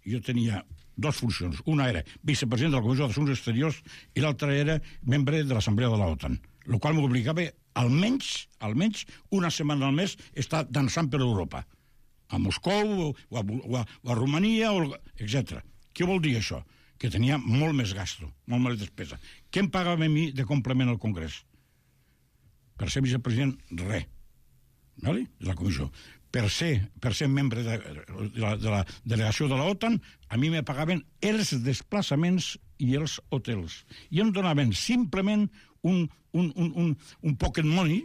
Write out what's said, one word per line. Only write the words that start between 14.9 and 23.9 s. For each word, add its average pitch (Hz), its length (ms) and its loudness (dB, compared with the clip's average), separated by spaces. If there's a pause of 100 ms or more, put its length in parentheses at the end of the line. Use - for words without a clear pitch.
etcètera. 104 480 -4 (320)
Què 180 140 0
vol 190 120 2
dir 147 220 2
això? - 220 -6 (340)
Que 107 140 -2
tenia 123 260 4
molt 143 380 2
més 110 180 0
gasto, 85 380 -8 (160)
molt 123 180 2
més 117 140 -2
despesa. - 400 -10 (320)
Què 190 100 2
em 190 100 2
pagava 175 320 2
a 156 60 4
mi 151 220 2
de 131 160 -2
complement 127 420 2
al 113 100 -2
Congrés? 82 440 -6 (1300)
Per 98 160 -4
ser 135 80 0
vicepresident, 127 540 0 (180)
res. 87 320 -4 (960)